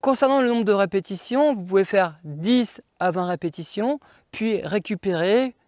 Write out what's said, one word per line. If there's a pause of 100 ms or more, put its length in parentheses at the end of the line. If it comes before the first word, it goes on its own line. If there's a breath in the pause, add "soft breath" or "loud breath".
Concernant
le
nombre
de
répétitions,
vous
pouvez
faire
dix (200)
à
vingt
répétitions, (300 soft breath)
puis
récupérer (140)